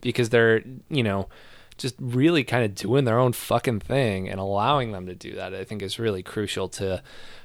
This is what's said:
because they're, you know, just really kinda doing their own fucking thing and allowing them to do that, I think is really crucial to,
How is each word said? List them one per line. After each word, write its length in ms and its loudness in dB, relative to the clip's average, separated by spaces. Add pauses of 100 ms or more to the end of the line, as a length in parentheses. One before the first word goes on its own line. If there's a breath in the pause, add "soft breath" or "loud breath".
because 300 0
they're, 320 6 (260)
you 140 0
know, 260 0 (480 loud breath)
just 220 -6
really 460 2
kinda 240 2
doing 360 2
their 140 4
own 140 4
fucking 480 0
thing 480 0
and 120 -6
allowing 520 0
them 140 -8
to 80 -10
do 200 -14
that, 200 -8
I 100 -8
think 180 -8
is 160 -6
really 240 0
crucial 480 -4
to, 320 -4 (420 loud breath)